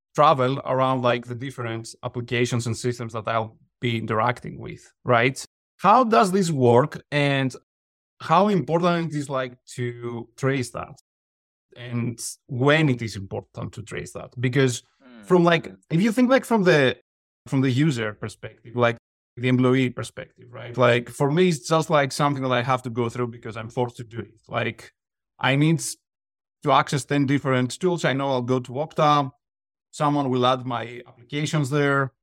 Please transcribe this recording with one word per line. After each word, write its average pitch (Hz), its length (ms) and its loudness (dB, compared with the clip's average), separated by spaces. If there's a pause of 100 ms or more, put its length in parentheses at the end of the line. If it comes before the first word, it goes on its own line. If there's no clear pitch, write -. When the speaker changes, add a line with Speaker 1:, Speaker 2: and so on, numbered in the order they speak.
(160)
Speaker 1:
travel 139 500 4
around, 131 360 0
like, 120 260 0
the 120 80 -10
different 113 680 -10
applications 120 640 -2
and 110 80 -2
systems 120 380 -6
that 113 140 -10
I'll 110 300 -4 (220)
be 117 180 -2
interacting 110 600 -2
with, - 320 -16 (120)
right? 123 400 2 (340)
How 226 260 6
does 226 280 4
this 185 200 2
work, 127 500 4 (100)
and 139 440 0 (640)
how 185 300 4
important 165 640 0
it 147 40 -6
is, 139 120 -6
like, 131 280 -6 (180)
to 120 520 -8 (100)
trace 135 340 -2
that, - 240 -12 (800)
and 120 440 -6 (280)
when 143 420 2
it 120 120 -2
is 113 140 -8
important 104 580 -12
to - 80 -14
trace - 320 -12
that? - 160 -14 (100)
Because 127 440 2 (200)
Speaker 2:
Mm. - 220 -20
Speaker 1:
from, 180 180 4
like, 170 300 2 (160)
if 160 120 2
you 226 100 2
think, 247 180 2
like, 269 160 4
from 220 180 2
the, 147 340 4 (500)
from 135 140 2
the 135 100 2
user 120 420 0
perspective, 110 640 -14
like, 117 220 2 (400)
the 120 100 -4
employee 127 420 4
perspective, - 600 -14
right? 120 260 -14
Like, 120 320 4
for 143 220 -2
me, 180 160 4
it's 160 200 -2
just, 160 220 0
like, 143 220 2
something 143 320 -2
that 131 80 -2
I 120 100 2
have 123 220 -2
to 127 60 -10
go 117 200 -2
through 123 180 -4
because 117 300 -14
I'm 113 120 -12
forced 120 280 -4
to 123 60 -14
do 113 160 -14
it. - 280 -16
Like, 117 440 -6 (480)
I 131 160 2
need 151 260 2 (840)
to 143 80 0
access 139 340 0
ten 143 200 0
different 127 540 0
tools. 175 260 -2
I 131 80 0
know 139 160 -4
I'll 127 140 -2
go 127 160 0
to 123 140 -8
Okta, 147 580 0 (580)
someone 147 400 0
will 123 160 2
add 127 200 2
my 117 420 -8
applications 147 640 -4
there, 139 520 0